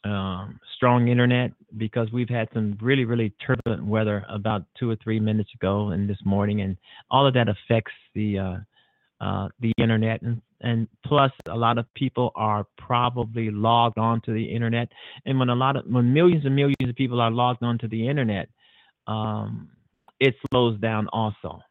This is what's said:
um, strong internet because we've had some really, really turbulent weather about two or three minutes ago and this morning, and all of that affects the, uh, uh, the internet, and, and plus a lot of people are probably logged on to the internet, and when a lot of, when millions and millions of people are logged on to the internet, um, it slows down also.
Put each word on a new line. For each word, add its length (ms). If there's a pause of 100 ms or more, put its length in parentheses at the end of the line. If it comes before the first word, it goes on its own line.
um, 560 (160)
strong 320
internet 440 (240)
because 360
we've 160
had 240
some 280
really, 240
really 280 (140)
turbulent 400
weather 420
about 360 (140)
two 120
or 60
three 220
minutes 360
ago 360
and 200
this 140
morning, 360
and 160 (340)
all 160
of 80
that 140
affects 440 (220)
the, 240
uh, 180 (680)
uh, 240 (120)
the 180
internet, 440
and, 200 (180)
and 280 (180)
plus 240 (180)
a 80
lot 220
of 160
people 400
are 320 (100)
probably 760
logged 480
on 240
to 100
the 120
internet, 440 (360)
and 140
when 100
a 60
lot 220
of, 100
when 260
millions 320
and 100
millions 220 (100)
of 100
people 240
are 100
logged 320
on 160
to 100
the 200
internet, 400 (580)
um, 640 (500)
it 140 (160)
slows 300
down 320
also. 480 (100)